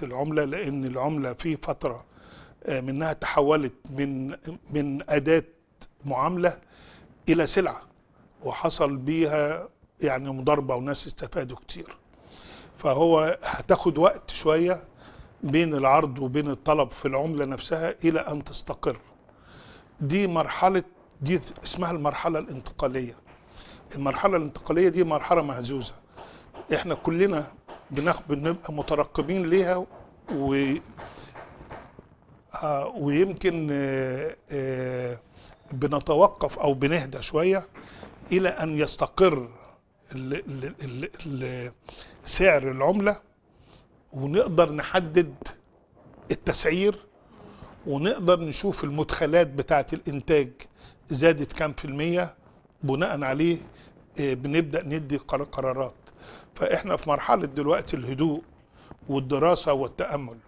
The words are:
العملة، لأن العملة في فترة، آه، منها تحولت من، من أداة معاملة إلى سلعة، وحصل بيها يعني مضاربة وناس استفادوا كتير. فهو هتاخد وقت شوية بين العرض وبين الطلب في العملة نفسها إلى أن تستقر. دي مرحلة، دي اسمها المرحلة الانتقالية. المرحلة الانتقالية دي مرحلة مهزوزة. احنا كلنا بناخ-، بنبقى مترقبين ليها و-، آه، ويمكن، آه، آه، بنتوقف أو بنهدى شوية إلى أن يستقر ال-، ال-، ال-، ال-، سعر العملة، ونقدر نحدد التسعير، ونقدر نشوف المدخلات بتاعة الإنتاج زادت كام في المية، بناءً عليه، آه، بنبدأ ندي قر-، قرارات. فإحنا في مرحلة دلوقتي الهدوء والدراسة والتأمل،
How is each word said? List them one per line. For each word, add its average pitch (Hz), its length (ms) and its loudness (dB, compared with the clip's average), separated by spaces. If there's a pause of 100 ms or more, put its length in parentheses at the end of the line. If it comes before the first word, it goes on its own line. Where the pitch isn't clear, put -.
العملة، 143 420 -2
لأن 139 400 -4
العملة 131 480 -2
في 156 240 -4
فترة، 135 480 -6 (600)
آه، 135 160 -2
منها 139 320 -2
تحولت 147 600 2 (160)
من، 139 380 -4 (420)
من 143 400 -4
أداة 151 340 4 (600)
معاملة 165 540 2 (720)
إلى 160 180 6
سلعة، 160 360 2 (600)
وحصل 139 540 0
بيها 151 720 0 (320)
يعني 135 300 0
مضاربة 135 440 2
وناس 135 320 -4
استفادوا 131 500 -8
كتير. - 400 -14 (800)
فهو 156 640 4
هتاخد - 560 2
وقت - 320 4
شوية 170 520 2 (600)
بين 156 320 2
العرض 139 440 4
وبين 139 320 -2
الطلب 151 400 2
في - 180 -4
العملة 143 360 -2
نفسها 160 500 -4 (100)
إلى 160 160 4
أن 151 240 -6
تستقر. - 520 -6 (1040)
دي 180 260 0
مرحلة، 175 560 2 (380)
دي 156 200 0 (240)
اسمها 175 260 -4
المرحلة 156 480 -2
الانتقالية. 131 760 -6 (800)
المرحلة 139 420 2
الانتقالية 165 520 0
دي 175 160 2
مرحلة 160 380 2
مهزوزة. 127 520 -6 (800)
احنا 165 200 -2
كلنا 165 580 0 (380)
بناخ-، 147 380 0
بنبقى 147 440 -2
مترقبين 147 760 0
ليها 180 400 2 (460)
و-، 139 420 2 (1900)
آه، 143 240 0
ويمكن، 165 840 0
آه، 135 640 -2 (140)
آه، 127 720 -6 (520)
بنتوقف 147 840 2
أو 143 160 2
بنهدى 139 480 0
شوية 180 460 2 (640)
إلى 185 160 4
أن 160 300 -2
يستقر 147 720 2 (640)
ال-، 131 220 -8
ال-، 135 480 -10
ال-، 131 280 -10 (160)
ال-، 127 460 -8 (520)
سعر 147 460 4
العملة، 196 500 2 (920)
ونقدر 156 600 2
نحدد 156 640 0 (960)
التسعير، 185 760 0 (800)
ونقدر 170 540 2
نشوف 165 440 -2
المدخلات 151 640 2
بتاعة 139 460 0
الإنتاج 143 580 0 (580)
زادت 147 440 2
كام 151 200 -4
في - 120 -12
المية، 165 500 -2 (480)
بناءً 143 420 0
عليه، 160 340 0 (640)
آه، 135 140 0
بنبدأ 143 480 -2
ندي 147 340 -4
قر-، 135 260 -4
قرارات. 131 520 -4 (600)
فإحنا - 420 0
في - 140 -6
مرحلة 151 360 0
دلوقتي 147 500 -2
الهدوء 143 460 -2 (640)
والدراسة 143 640 2
والتأمل، 135 760 -4